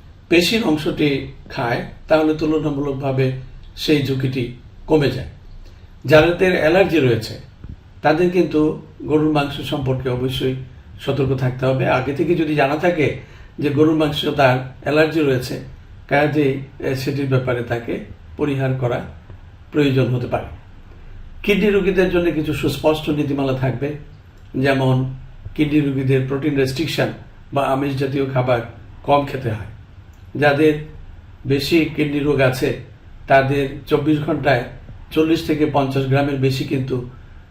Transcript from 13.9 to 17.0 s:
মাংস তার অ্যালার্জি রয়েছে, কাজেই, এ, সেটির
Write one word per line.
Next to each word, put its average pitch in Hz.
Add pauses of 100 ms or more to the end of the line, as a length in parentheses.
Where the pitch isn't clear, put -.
মাংস 156 (120)
তার 131
অ্যালার্জি 151
রয়েছে, 135 (440)
কাজেই, 143 (180)
এ, 135
সেটির 139